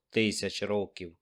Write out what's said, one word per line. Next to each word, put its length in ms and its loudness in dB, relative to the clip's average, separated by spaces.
тисяч 520 0
років. 600 -4